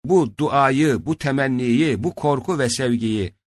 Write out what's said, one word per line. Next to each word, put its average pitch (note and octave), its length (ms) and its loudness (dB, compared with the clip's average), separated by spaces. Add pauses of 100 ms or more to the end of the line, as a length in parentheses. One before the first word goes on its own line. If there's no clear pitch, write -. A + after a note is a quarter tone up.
bu D3 340 2
duayı, C#3 680 2
bu D#3 120 -4
temenniyi, C3 840 0
bu F3 100 -4
korku D3 440 -2
ve B2+ 120 0
sevgiyi A#2 640 -2 (120)